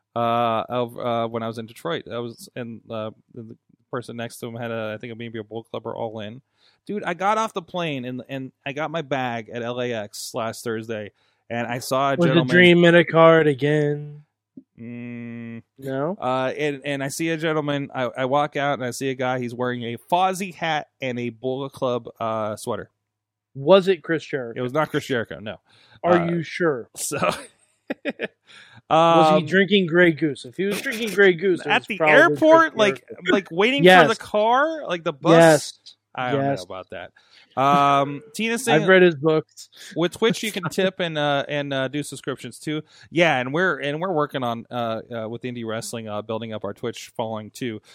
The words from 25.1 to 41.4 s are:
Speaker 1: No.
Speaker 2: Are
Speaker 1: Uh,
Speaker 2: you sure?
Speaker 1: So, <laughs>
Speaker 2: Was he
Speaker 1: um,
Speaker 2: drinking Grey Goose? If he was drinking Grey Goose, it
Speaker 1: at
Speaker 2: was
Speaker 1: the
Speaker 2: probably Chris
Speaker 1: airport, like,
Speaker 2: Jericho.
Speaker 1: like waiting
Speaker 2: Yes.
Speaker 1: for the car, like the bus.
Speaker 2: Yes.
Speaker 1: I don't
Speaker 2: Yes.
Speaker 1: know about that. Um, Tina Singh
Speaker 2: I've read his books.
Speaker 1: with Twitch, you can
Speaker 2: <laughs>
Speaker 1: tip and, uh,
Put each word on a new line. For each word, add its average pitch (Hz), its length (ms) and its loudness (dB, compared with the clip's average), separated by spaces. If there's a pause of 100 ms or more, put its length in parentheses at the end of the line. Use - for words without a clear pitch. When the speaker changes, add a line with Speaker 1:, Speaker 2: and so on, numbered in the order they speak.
Speaker 1:
No. 101 180 -12 (460)
Speaker 2:
Are 175 140 4
Speaker 1:
Uh, 170 120 0
Speaker 2:
you 170 140 -4
sure? 143 500 -4
Speaker 1:
So, - 240 -6
<laughs> - 160 0 (1600)
Speaker 2:
Was 165 400 6
he 156 120 4
Speaker 1:
um, 143 40 -4
Speaker 2:
drinking 190 400 2
Grey 170 260 4
Goose? 147 320 -4
If 123 120 -18
he 185 80 -2
was 196 160 -2
drinking 233 300 -6
Grey 190 240 6
Goose, 170 260 0
it 143 60 -10
Speaker 1:
at 220 140 2
Speaker 2:
was - 80 -20
Speaker 1:
the 196 100 -6
Speaker 2:
probably 170 160 4
Chris 320 160 8 (120)
Speaker 1:
airport, 320 340 6
like, 208 300 2
Speaker 2:
Jericho. 180 260 -4
Speaker 1:
like 202 180 0
waiting 226 340 2
Speaker 2:
Yes. 180 180 12
Speaker 1:
for 143 120 6
the - 60 -14
car, 262 680 0
like 170 180 -4
the 165 80 -2
bus. 156 200 2
Speaker 2:
Yes. 165 460 8 (360)
Speaker 1:
I 123 180 -4
don't 139 120 0
Speaker 2:
Yes. 139 160 -2
Speaker 1:
know 90 40 -12
about 92 260 -14
that. 87 220 -14 (480)
Um, 143 600 2 (120)
Tina 226 220 -2
Singh 156 260 2
Speaker 2:
I've 160 60 -2
read 185 140 8
his 175 140 4
books. 156 520 -2 (280)
Speaker 1:
with 170 160 -2
Twitch, - 320 -2
you 214 80 -4
can 190 100 -6
Speaker 2:
<laughs> 160 80 -6
Speaker 1:
tip 190 300 -2
and, 160 180 -4
uh, 143 300 0